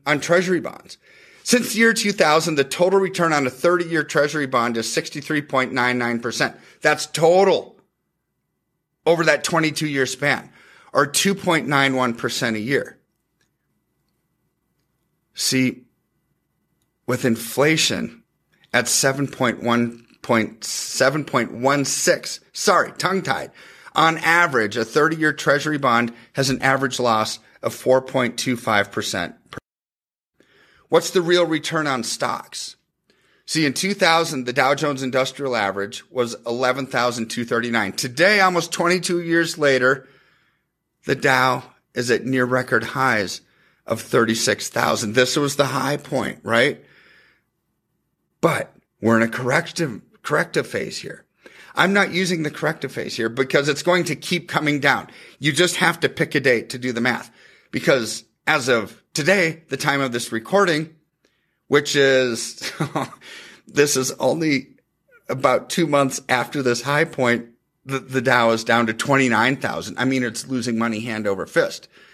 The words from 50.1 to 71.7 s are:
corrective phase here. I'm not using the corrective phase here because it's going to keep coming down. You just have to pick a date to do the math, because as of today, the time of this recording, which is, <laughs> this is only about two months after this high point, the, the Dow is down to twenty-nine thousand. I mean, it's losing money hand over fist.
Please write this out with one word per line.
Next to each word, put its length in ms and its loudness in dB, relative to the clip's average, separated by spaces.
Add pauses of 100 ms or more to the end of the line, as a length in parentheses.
corrective 440 -2
phase 320 -8
here. 260 -16 (500)
I'm 180 2
not 200 2
using 300 -2
the 80 -4
corrective 420 -6
phase 240 -8
here 120 -2
because 400 0
it's 140 -2
going 220 2
to 120 -4
keep 320 -6
coming 320 0
down. 280 2 (320)
You 120 0
just 240 2
have 240 0
to 80 2
pick 260 -4
a 60 2
date 300 2
to 80 -10
do 140 -4
the 80 -2
math, 320 -2 (400)
because 520 0 (220)
as 220 0
of 340 0 (100)
today, 580 0
the 60 -6
time 240 -2
of 120 -2
this 180 -6
recording, 640 0 (720)
which 260 2
is, 760 2 (480)
<laughs> 480 -20
this 280 2
is 160 -2
only 560 0 (600)
about 420 0
two 160 0
months 420 2
after 340 -2
this 200 0
high 220 0
point, 420 0 (380)
the, 160 -6
the 200 -4
Dow 300 4
is 140 0
down 220 2
to 80 -2
twenty-nine 640 2
thousand. 420 -6
I 60 -2
mean, 200 0
it's 240 -8
losing 300 -4
money 220 -4
hand 260 -6
over 200 -4
fist. 420 -4 (260)